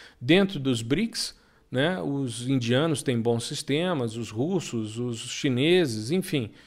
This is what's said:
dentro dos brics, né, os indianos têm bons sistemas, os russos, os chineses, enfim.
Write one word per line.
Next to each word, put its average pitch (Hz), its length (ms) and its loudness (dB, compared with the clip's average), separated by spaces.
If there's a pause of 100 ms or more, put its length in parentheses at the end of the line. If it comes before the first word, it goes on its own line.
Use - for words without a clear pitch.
(200)
dentro 175 400 4
dos 127 220 0
brics, 160 580 -2 (280)
né, 165 320 0
os 135 460 -4
indianos 135 560 2
têm 123 160 0
bons 117 260 2
sistemas, 143 720 -2
os 113 140 -8
russos, 113 680 -2
os 120 200 -4
chineses, 127 920 0
enfim. 160 400 -2 (160)